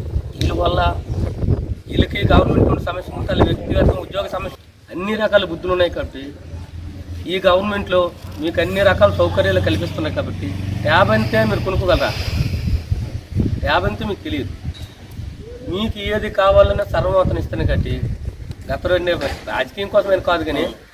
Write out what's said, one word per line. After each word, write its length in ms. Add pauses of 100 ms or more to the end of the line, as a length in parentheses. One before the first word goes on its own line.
(340)
వీళ్ళ 180 (120)
వల్ల 180 (1040)
వీళ్ళకి 320 (140)
గవర్నమెంట్ 560
సమస్య 300
ఉంటుంది, 300
వ్యక్తిగత 400 (140)
ఉద్యోగ 220 (100)
సమస్య, 220 (340)
అన్ని 320
రకాల 300
బుద్ధులు 220
ఉన్నాయి 220
కాబట్టి 280 (1080)
ఈ 40 (100)
గవర్నమెంట్లో 540 (400)
మీకు 240
అన్ని 260
రకాల 200 (100)
సౌకర్యాలు 480
కల్పిస్తున్నాయి 500
కాబట్టి 300 (340)
ట్యాబ్ 340
అంతే 220 (120)
మీరు 180
కొనుక్కోగలరా? 420 (1500)
ట్యాబ్ 280
అంతే 200
మీకు 160
తెలియదు. 240 (1160)
మీకు 300
ఏది 300
కావాలన్నా 560
సర్వం 340
అతను 200
ఇస్తాను 280
కట్టి 280 (720)
గత 220
రెండు 240 (360)
రాజకీయం 420
కోసమని 400
కాదు 140
కానీ 220 (280)